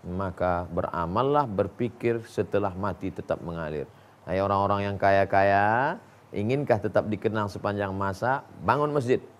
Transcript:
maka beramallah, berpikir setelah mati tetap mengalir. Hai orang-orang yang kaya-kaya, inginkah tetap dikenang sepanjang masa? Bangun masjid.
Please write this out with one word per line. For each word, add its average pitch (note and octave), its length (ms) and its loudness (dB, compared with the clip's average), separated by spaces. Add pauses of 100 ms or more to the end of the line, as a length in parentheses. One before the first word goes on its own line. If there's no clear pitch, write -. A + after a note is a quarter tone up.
maka F2+ 720 -2
beramallah, F#2+ 720 0
berpikir A2+ 800 -2
setelah G2+ 480 -2
mati F#2 400 -6
tetap - 320 -4
mengalir. D#2 400 -6 (400)
Hai F#2 160 -2
orang-orang G2+ 480 2
yang G2 80 -4
kaya-kaya, G2+ 1040 4 (320)
inginkah A#2+ 480 0
tetap G#2 240 0
dikenang G#2 480 -2
sepanjang G2+ 400 -2
masa? G2 560 -2 (160)
Bangun D3 320 2
masjid. B2 240 2 (200)